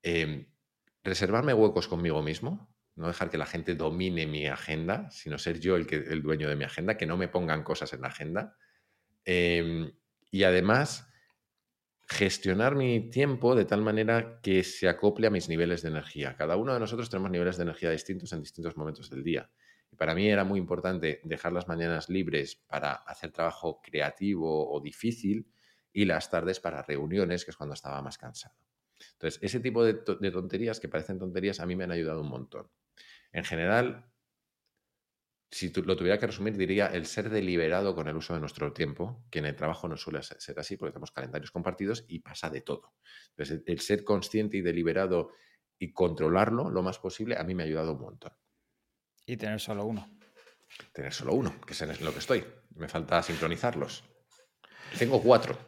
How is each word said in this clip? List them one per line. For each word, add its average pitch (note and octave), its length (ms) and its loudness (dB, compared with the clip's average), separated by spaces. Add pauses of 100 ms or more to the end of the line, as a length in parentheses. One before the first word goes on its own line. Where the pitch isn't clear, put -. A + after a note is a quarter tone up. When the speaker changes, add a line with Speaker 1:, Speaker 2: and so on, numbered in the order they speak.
Speaker 1:
em, D#2+ 440 0 (560)
reservarme G#2 520 2
huecos G#2+ 340 6
conmigo E2 340 2
mismo, F#2+ 520 -4 (220)
no E2 100 -6
dejar F2 240 -2
que - 80 -2
la D2 80 -2
gente E2+ 280 -4
domine E2 520 0
mi D2+ 200 -2
agenda, E2 640 -4
sino D2 280 -8
ser E2 220 -4
yo F2+ 160 4
el D#2+ 100 2
que, D#2 100 -2
el D2+ 260 -2
dueño D2+ 260 0
de D2 80 0
mi C#2 80 -2
agenda, F2 320 -2
que E2 100 -4
no E2+ 100 -2
me F2+ 120 -2
pongan D#2 360 0
cosas D#2 280 -4
en C2 100 -10
la B1+ 60 -6
agenda. F#2 480 -6 (680)
Em, E2+ 680 2 (380)
y G2 140 2
además, F#2+ 640 4 (1000)
gestionar G2+ 680 4
mi A#2+ 340 2
tiempo B2+ 460 4
de G#2+ 100 8
tal G#2 160 2
manera A2 600 2
que F#2+ 220 6
se - 240 0
acople G#2 400 4
a - 20 8
mis F2+ 180 0
niveles E2+ 340 2
de E2 60 -4
energía. D2 480 -6
Cada D#2+ 200 0
uno B2+ 180 0
de A#2+ 60 0
nosotros A#2 280 -4
tenemos F#2+ 220 -2
niveles F2+ 260 0
de F2 60 -2
energía E2+ 280 -2
distintos E2+ 420 -4
en D#2+ 80 -6
distintos D#2+ 360 -10
momentos D2+ 320 -8
del C2+ 140 -10
día. D#2+ 280 -2 (420)
Y - 40 -20
para D#2+ 180 0
mí G2+ 140 4
era G2+ 140 6
muy G2 160 2
importante F2 640 0
dejar E2 300 -4
las F2 160 -2
mañanas E2 400 -2
libres D#2+ 480 0 (100)
para C#2+ 260 -2
hacer - 380 -10
trabajo E2 520 -2
creativo D#2 880 0
o D2 80 -2
difícil A2 680 -2 (460)
y G2+ 140 4
las D#2+ 240 0
tardes F2 300 0
para D2+ 220 -6
reuniones, E2+ 640 0
que - 60 -12
es - 80 -18
cuando D2 160 -10
estaba C#2 260 -8
más F#2 160 -10
cansado. - 380 -16 (580)
Entonces, - 300 -6
ese A2+ 180 -2
tipo A#2 240 4
de G#2+ 100 6
to-, G#2 220 -2
de G2 140 0
tonterías, F#2+ 500 -2
que - 80 -10
parecen F#2 300 -4
tonterías, F#2 420 -2
a E2+ 60 -4
mí F2+ 100 -2
me F#2+ 80 -2
han F2 80 -4
ayudado D#2+ 300 -2
un C#2+ 80 -6
montón. - 400 -12 (600)
En - 120 -4
general, G2+ 680 2 (1400)
si - 180 -6
tu-, F2 140 -2
lo F#2 120 2
tuviera F2+ 240 4
que A#2 80 0
resumir, G2+ 300 -2
diría F#2+ 300 4
el E2 180 -2
ser G#2+ 240 -4
deliberado F#2 640 2
con D#2 140 -4
el D#2 80 -4
uso D#2+ 160 -6
de D#2+ 80 -2
nuestro D2 320 -4
tiempo, E2+ 580 -6
que D#2+ 100 -4
en D2+ 40 -4
el C#2+ 120 -4
trabajo D#2+ 320 -4
no D2+ 100 -6
suele D2+ 240 -6
se-, - 180 -16
ser - 180 -10
así, D2+ 200 -8
porque - 140 -6
tenemos - 180 -14
calendarios D2+ 400 -10
compartidos F#2+ 580 -4
y E2+ 120 -10
pasa - 280 -10
de C#2 140 -6
todo. - 320 -8 (360)
Entonces, D2 280 -6
el, E2+ 160 -2
el - 60 -6
ser G2+ 240 0
consciente G#2 520 0
y F#2+ 60 0
deliberado E2+ 720 0 (460)
y F2+ 140 -6
controlarlo F2+ 800 4
lo F#2 120 2
más F#2 160 -2
posible, A2 380 -4
a E2 80 -2
mí F#2 100 -2
me F2 100 -2
ha - 20 -2
ayudado D#2+ 260 0
un C2+ 80 -6
montón. - 320 -14 (920)
Speaker 2:
Y B2 100 -6
tener G#2+ 240 -4
solo G#2 240 -4
uno. G#2+ 240 -4 (840)
Speaker 1:
Tener C#2 200 -8
solo C#2+ 220 -2
uno, A2+ 260 0
que - 140 -14
es - 80 -6
en D#2 220 -6
lo D#2+ 80 -2
que - 60 -8
estoy. A#2 260 0 (300)
Me D#2 140 -8
falta E2 340 2
sincronizarlos. E2 840 -2 (920)
Tengo B2 240 4
cuatro. A#2+ 340 8 (120)